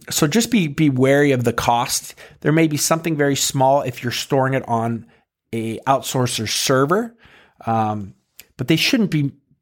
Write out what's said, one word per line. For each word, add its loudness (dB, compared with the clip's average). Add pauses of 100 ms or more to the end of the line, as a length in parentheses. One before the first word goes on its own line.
(100)
so 0
just 0
be, 2
be 2
wary 4
of 0
the 0
cost. -2 (260)
There 0
may 4
be -2
something -2
very 2
small 2
if -8
you're -4
storing -2
it -4
on -4 (460)
a -6
outsourcer -2
server, 0 (480)
um, -2 (440)
but -6
they 2
shouldn't 0
be, 0 (300)